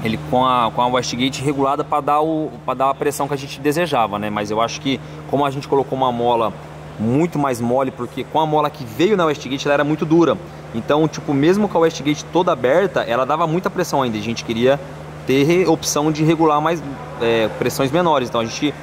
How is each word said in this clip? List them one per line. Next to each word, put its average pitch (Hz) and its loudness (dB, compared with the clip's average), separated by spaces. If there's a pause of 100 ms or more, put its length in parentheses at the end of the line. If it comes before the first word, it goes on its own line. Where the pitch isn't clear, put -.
ele 113 -2 (120)
com 127 4
a, 123 4
com 123 0
a 123 4
Westgate 127 -2
regulada 143 0
pra 151 0
dar 147 2
o, 156 -2 (160)
pra 127 -2
dar 131 2
a 139 0
pressão 143 -2
que 147 -4
a - -6
gente 135 -10
desejava, 143 0
né? 104 -4
Mas 104 -4
eu 107 -2
acho 113 -2
que 135 -2 (300)
como 143 2
a 139 0
gente 139 -8
colocou 135 0
uma 131 0
mola 117 2 (480)
muito 147 0
mais 135 0
mole, 127 0
porque 123 -8
com 151 -2
a 160 2
mola 151 2
que 147 -14
veio 139 2
na 175 4
Westgate 139 -2
ela 143 4
era 147 2
muito 151 0
dura. 156 4 (380)
Então, 147 2
tipo, 151 -4
mesmo 185 4
com - 0
a 165 4
Westgate 151 0
toda 175 2
aberta, 139 2
ela 117 0
dava 156 0
muita 180 0
pressão 160 -2
ainda. 117 -2
A 104 -4
gente 113 -6
queria 123 2 (480)
ter 135 4
re-, 175 4
opção 156 0
de 151 0
regular 156 4
mais, 160 -2 (400)
é, 113 2 (100)
pressões 131 0
menores. 151 2
Então 117 0
a 113 -2
gente 139 -2